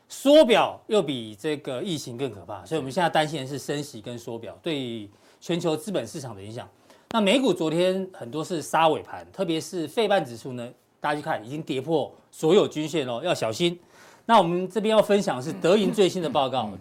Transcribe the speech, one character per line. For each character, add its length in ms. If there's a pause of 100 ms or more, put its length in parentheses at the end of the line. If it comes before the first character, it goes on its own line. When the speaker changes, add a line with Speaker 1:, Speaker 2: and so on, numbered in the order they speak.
Speaker 1:
缩 340
表 440
又 160
比 320
这 220
个 260
疫 120
情 220
更 140
可 160
怕， 180
所 100
以 40
我 40
们 80
现 120
在 40
担 200
心 140
的 40
是 140
升 240
息 180
跟 160
缩 220
表 240
对 440 (320)
全 200
球 180
资 140
本 160
市 120
场 160
的 60
影 100
响。 160 (440)
那 100
美 180
股 140
昨 160
天 420
很 180
多 140
是 160
杀 280
尾 160
盘， 280
特 140
别 160
是 260
费 200
半 180
指 100
数 180
呢， 140 (320)
大 120
家 40
去 60
看 240
已 20
经 140
跌 180
破 320 (200)
所 240
有 120
均 220
线 160
咯， 180
要 120
小 160
心。 280 (500)
那 100
我 40
们 260
这 120
边 120
要 80
分 200
享 160
的 40
是 120
德 240
银 120
最 200
新 120
的 80
报 200
告， 200
Speaker 2:
嗯。 120